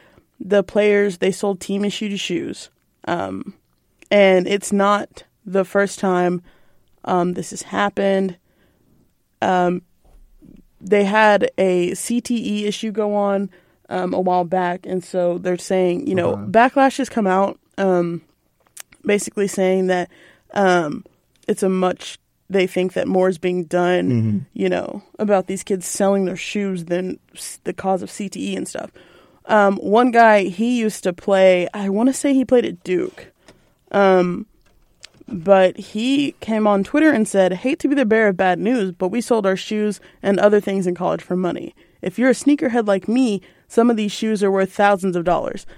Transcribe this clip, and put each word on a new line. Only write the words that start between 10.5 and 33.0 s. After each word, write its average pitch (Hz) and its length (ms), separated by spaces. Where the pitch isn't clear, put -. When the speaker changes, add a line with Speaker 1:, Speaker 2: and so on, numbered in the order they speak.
Speaker 1:
they 202 240
had 208 540
a 180 360
C 233 260
T 208 420
E 208 40
issue 214 240
go 208 240
on, 202 360
um, 185 240
a 185 60
while 180 240
back, 180 420
and 185 180
so 175 340
they're 180 200
saying, 180 480
you 196 80
know, 170 180
Speaker 2:
Okay. 202 180
Speaker 1:
backlash 254 480
has 262 120
come 214 160
out, 190 320
um, 175 440
basically 202 420
saying 185 420
that, 180 200
um, 180 500
it's 156 160
a 190 60
much, 185 500
they 185 180
think 185 280
that 185 120
more 185 220
is 180 100
being 180 260
done, 180 460
Speaker 2:
Mm-hmm. 110 280
Speaker 1:
you 190 160
know, 175 320
about 202 300
these 190 140
kids 190 240
selling 196 380
their 180 120
shoes 190 500
than 180 320
s-, - 300
the 180 100
cause 190 280
of 190 80
C 202 200
T 196 220
E 185 40
and - 100
stuff. - 240
Um, 202 320
one 233 340
guy, 220 320
he 233 340
used 214 260
to 180 80
play, 185 640
I 202 160
wanna 233 240
say 285 180
he 262 120
played 240 200
at 175 200
Duke, - 480